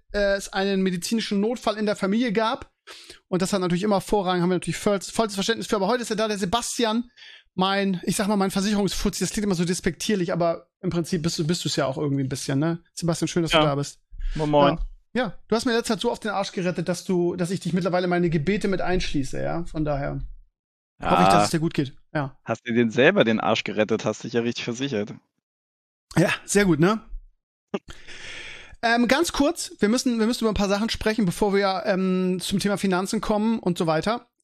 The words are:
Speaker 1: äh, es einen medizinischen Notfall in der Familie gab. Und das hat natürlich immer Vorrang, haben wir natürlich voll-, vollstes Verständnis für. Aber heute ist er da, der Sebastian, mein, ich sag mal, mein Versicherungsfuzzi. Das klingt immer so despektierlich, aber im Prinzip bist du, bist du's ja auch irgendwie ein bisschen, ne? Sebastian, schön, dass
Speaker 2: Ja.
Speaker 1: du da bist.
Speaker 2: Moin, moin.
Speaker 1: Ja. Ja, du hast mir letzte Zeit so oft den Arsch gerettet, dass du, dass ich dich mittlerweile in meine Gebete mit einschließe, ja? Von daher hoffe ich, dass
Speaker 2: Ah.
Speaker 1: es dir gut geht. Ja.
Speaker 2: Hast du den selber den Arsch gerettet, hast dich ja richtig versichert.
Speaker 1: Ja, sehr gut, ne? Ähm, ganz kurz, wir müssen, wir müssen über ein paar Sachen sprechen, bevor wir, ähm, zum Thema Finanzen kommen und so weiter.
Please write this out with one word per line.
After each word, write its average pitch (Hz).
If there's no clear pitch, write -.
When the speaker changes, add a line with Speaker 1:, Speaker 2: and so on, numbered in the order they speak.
Speaker 1:
äh, 202
es -
einen 196
medizinischen 196
Notfall 220
in 220
der 208
Familie 220
gab. 226
Und 180
das 185
hat 202
natürlich 180
immer 208
Vorrang, 180
haben 175
wir 185
natürlich 170
voll-, 202
vollstes 220
Verständnis 196
für. -
Aber 196
heute 247
ist 214
er 220
da, 214
der 208
Sebastian, 226
mein, 196
ich 196
sag 196
mal, 214
mein 190
Versicherungsfuzzi. 202
Das 165
klingt 208
immer 190
so 175
despektierlich, 180
aber 170
im 185
Prinzip 165
bist 170
du, 165
bist 175
du's 151
ja 143
auch 131
irgendwie 139
ein 135
bisschen, 135
ne? 165
Sebastian, 165
schön, 170
dass 160
Speaker 2:
Ja. 160
Speaker 1:
du 156
da 143
bist. 139
Speaker 2:
Moin, 151
moin. 147
Speaker 1:
Ja. -
Ja, 233
du -
hast 226
mir 254
letzte 233
Zeit 190
so 233
oft 226
den 214
Arsch 190
gerettet, 180
dass 175
du, 175
dass 180
ich 185
dich 160
mittlerweile 180
in 175
meine 175
Gebete 170
mit 185
einschließe, 160
ja? 151
Von 156
daher 143
hoffe 87
ich, 95
dass 98
Speaker 2:
Ah. 104
Speaker 1:
es 104
dir 165
gut 160
geht. 135
Ja. 139
Speaker 2:
Hast -
du 120
den 117
selber 151
den 110
Arsch -
gerettet, 107
hast 107
dich 117
ja 120
richtig 117
versichert. 117
Speaker 1:
Ja, 170
sehr 202
gut, 165
ne? 214
Ähm, 233
ganz 294
kurz, 302
wir 208
müssen, 240
wir 214
müssen 233
über 220
ein 202
paar 202
Sachen 202
sprechen, 214
bevor 196
wir, 190
ähm, 185
zum 196
Thema 202
Finanzen 196
kommen 220
und 175
so 180
weiter. 160